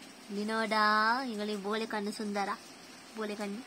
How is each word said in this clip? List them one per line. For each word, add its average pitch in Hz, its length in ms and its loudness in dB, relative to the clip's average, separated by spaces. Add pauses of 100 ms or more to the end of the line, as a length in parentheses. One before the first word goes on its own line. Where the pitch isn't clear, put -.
(280)
ಇಲ್ಲಿ 208 160 -4
ನೋಡ, 220 280 0 (600)
ಇವಳಿಗೆ 208 300 -2
ಬೋಳೆ 220 240 -2
ಕಣ್ಣು 214 260 -2
ಸುಂದರ, 202 360 -2 (680)
ಬೋಳೆ 214 180 -4
ಕಣ್ಣು. 202 320 -6